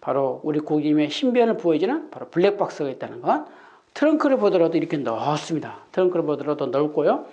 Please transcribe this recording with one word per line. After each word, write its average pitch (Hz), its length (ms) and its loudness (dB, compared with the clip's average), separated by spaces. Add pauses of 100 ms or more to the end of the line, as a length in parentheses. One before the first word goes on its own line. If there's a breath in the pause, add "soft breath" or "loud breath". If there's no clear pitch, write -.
바로 135 440 -2
우리 151 160 0
고객님의 151 500 2
신변을 240 460 2
보호해주는 175 540 0
바로 120 180 -14
블랙박스가 180 640 0
있다는 120 320 -10
것. 247 240 0 (480 loud breath)
트렁크를 302 420 2
보더라도 180 400 4
이렇게 156 220 -2
넓습니다. 123 800 -4 (120)
트렁크를 180 320 0
보더라도 147 420 -4
넓고요. 151 680 0